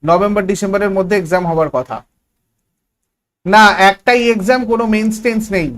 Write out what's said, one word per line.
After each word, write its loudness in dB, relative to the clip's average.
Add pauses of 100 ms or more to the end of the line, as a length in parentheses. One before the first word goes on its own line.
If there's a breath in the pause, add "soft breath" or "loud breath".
নভেম্বর 0
ডিসেম্বরের -2
মধ্যে -2
এক্সাম -2
হবার 0
কথা। -6 (1500)
না, 6 (260)
একটাই 0 (140)
এক্সাম, 0 (100)
কোনো 0 (100)
মেইনস -2
টেন্স -2 (120)
নেই -2